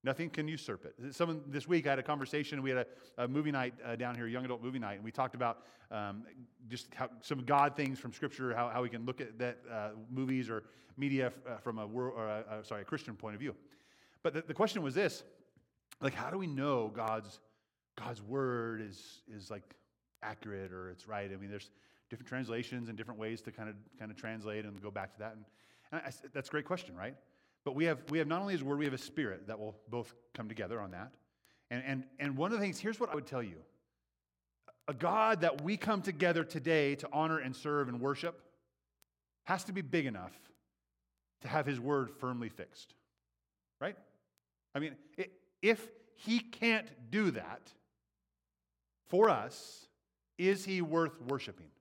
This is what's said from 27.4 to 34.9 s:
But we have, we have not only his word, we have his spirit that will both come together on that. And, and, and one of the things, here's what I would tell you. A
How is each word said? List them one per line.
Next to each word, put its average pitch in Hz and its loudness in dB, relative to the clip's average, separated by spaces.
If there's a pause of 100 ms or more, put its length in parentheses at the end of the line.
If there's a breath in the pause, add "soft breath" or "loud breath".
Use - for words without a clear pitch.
But 131 -2
we 151 4
have, 156 4 (100)
we 156 2
have 156 4
not 165 2
only 196 0
his 139 0
word, 143 2
we 151 2
have 135 2
his 127 -4
spirit 98 -2
that 110 -4
will 107 -6 (120)
both 117 -4 (200)
come 110 -6
together 110 -2
on 95 -6
that. 104 -10 (580 soft breath)
And, 123 -2
and, 131 0 (140)
and 143 0
one 175 2
of 226 2
the 202 2
things, 185 -2
here's 214 -2
what - 0
I 156 -2
would 139 -4
tell 127 -2
you. 90 -6 (1300)
A 147 -2